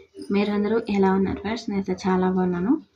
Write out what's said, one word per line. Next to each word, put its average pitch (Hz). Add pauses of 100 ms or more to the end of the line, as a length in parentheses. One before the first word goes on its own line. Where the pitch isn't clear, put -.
(320)
మీరందరూ 208
ఎలా 196
ఉన్నారు 196
ఫ్రెండ్స్? 226
నేనైతే 196
చాలా 185
బాగున్నాను. 185 (140)